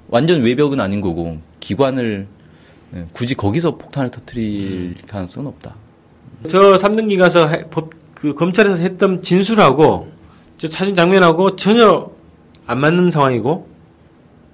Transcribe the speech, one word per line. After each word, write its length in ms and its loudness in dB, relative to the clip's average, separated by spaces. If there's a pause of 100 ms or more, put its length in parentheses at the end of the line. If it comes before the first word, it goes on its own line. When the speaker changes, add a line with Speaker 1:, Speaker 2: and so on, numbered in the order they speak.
Speaker 1:
완전 340 0
외벽은 380 0
아닌 220 -4
거고 360 -6 (220)
기관을, 680 -4 (680)
예, 160 -14
굳이 240 -6
거기서 400 -2
폭탄을 340 -8
터트릴 640 -8
Speaker 2:
음. 240 -10 (100)
Speaker 1:
가능성은 440 -12
없다. 260 -18 (720)
Speaker 2:
저 300 6
삼 180 0
등기 220 -2
가서 300 4
해-, 220 -4
법-, 220 -8 (240)
그 180 -4
검찰에서 440 0
했던 440 -2
진술하고 840 2 (500)
저 120 -8
찾은 260 -4
장면하고 640 4
전혀 520 2 (560)
안 140 -6
맞는 320 2
상황이고, 560 0 (880)